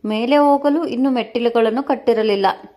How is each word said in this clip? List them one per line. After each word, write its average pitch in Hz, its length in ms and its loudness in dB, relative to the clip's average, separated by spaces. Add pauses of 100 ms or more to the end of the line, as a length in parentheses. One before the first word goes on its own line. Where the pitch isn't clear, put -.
ಮೇಲೆ 226 320 -2
ಹೋಗಲು 285 500 2
ಇನ್ನು 262 240 -2
ಮೆಟ್ಟಿಲುಗಳನ್ನು 233 720 -2
ಕಟ್ಟಿರಲಿಲ್ಲ. 220 640 0 (300)